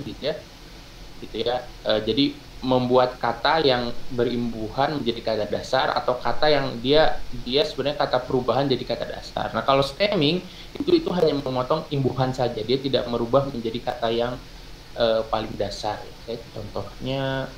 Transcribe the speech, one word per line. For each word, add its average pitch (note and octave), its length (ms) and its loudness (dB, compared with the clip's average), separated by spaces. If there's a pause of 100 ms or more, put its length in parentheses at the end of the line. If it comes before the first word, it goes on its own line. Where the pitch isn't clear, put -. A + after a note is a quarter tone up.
gitu - 240 -10
ya. D3+ 100 0 (840)
Gitu - 240 -10
ya. - 240 -2 (160)
Eh, G#2+ 160 2
jadi A2+ 260 2 (360)
membuat B2+ 560 4
kata C3+ 480 2
yang B2 240 2 (160)
berimbuhan A#2+ 960 0
menjadi A2+ 180 -2 (140)
kata G#2 160 0
dasar - 480 0
atau B2+ 240 0
kata B2 240 4
yang C3+ 320 2
dia, C#3+ 480 6
dia B2+ 400 0
sebenarnya C#3 320 -4
kata C3+ 240 2
perubahan C3 480 2
jadi A#2+ 160 0
kata - 240 -2
dasar. - 400 -6
Nah, A2+ 160 -2
kalau C3+ 160 4
stemming, F3+ 640 0 (240)
itu, - 200 -2 (120)
itu - 80 -2
hanya D#3+ 320 4
memotong C3 480 -2
imbuhan C3 400 2
saja, A#2 320 -2
dia C#3 160 2
tidak B2 320 0
merubah A#2+ 400 2
menjadi A#2 320 -4
kata A#2+ 320 -2
yang, B2 240 0 (560)
eh, A2+ 280 4 (100)
paling A2 260 -2
dasar. G#2 480 -4 (160)
Saya A2+ 160 -8 (160)
contohnya, C3 1040 -4